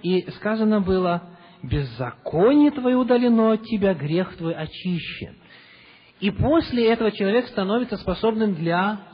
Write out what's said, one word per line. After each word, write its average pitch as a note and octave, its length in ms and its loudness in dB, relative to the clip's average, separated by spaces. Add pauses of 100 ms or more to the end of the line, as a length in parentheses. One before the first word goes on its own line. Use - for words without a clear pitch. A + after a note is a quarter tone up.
и F3 340 0
сказано G#3+ 460 0
было: F3+ 480 0 (320)
«Беззаконие D3 1080 2
твое B3+ 240 0
удалено A#3+ 560 4
от A3 120 -2
тебя, G3 300 0
грех D#3+ 420 -4
твой E3 160 -6
очищен». D#3 840 -8 (840)
И G3 100 0
после A#3+ 580 2
этого A3+ 220 2
человек G#3+ 360 0
становится A3 500 -4
способным G#3+ 580 0
для F3 460 -2 (140)